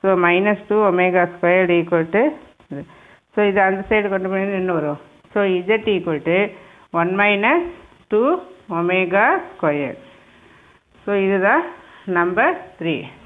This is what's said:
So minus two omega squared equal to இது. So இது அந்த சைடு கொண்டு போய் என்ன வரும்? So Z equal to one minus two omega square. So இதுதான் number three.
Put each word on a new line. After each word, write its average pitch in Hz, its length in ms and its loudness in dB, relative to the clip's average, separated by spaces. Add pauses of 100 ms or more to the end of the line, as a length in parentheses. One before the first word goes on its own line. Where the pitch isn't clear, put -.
So 190 120 2 (120)
minus 196 420 2
two 214 120 2 (100)
omega 180 340 2 (100)
squared 175 460 2
equal 165 340 0
to 214 80 4 (480)
இது. 143 140 -10 (500)
So 208 160 0
இது 196 180 0
அந்த 196 200 -2
சைடு 208 200 0
கொண்டு 185 200 -2
போய் 190 180 -2 (140)
என்ன 185 180 -2
வரும்? 147 220 -4 (340)
So 208 80 2 (260)
Z 220 140 2 (140)
equal 165 340 -4
to 180 80 2 (640)
one 180 100 0 (120)
minus 214 380 2 (520)
two 233 160 2 (480)
omega 185 480 2 (260)
square. 147 420 -4 (1080)
So 202 80 -4 (140)
இதுதான் 202 360 2 (560)
number 180 300 2 (300)
three. 160 220 -4 (260)